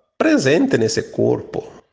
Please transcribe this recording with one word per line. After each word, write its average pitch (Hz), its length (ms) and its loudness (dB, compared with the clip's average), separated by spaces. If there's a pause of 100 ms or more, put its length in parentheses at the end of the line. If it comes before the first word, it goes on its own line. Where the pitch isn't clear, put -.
(180)
presente 220 600 2
nesse 113 260 0
corpo. - 680 -4 (240)